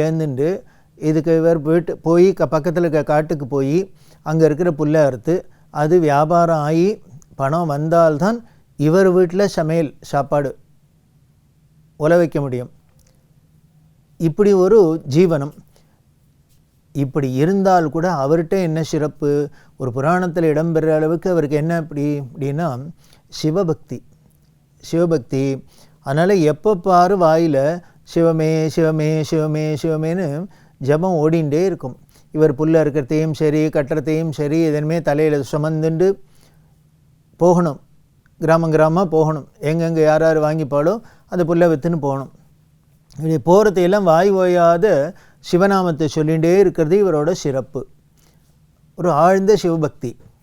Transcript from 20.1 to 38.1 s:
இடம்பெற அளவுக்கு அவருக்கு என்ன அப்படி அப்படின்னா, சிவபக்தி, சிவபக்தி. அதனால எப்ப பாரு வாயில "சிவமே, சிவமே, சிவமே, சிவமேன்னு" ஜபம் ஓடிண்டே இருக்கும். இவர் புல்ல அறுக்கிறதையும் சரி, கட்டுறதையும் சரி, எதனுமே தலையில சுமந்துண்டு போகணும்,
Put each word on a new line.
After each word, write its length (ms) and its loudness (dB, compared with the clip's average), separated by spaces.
இடம்பெற 420 0
அளவுக்கு 340 -2
அவருக்கு 260 0
என்ன 200 -2
அப்படி 300 -6
அப்படின்னா, 500 -6
சிவபக்தி, 720 -4
சிவபக்தி. 600 -2
அதனால 360 0
எப்ப 240 -2
பாரு 420 2
வாயில 400 2
"சிவமே, 480 0
சிவமே, 340 0
சிவமே, 420 -2
சிவமேன்னு" 460 -4
ஜபம் 400 0
ஓடிண்டே 440 0
இருக்கும். 300 -6
இவர் 220 2
புல்ல 260 2
அறுக்கிறதையும் 520 -2
சரி, 320 0
கட்டுறதையும் 640 -2
சரி, 280 -2
எதனுமே 320 -2
தலையில 360 0
சுமந்துண்டு 560 -2
போகணும், 400 2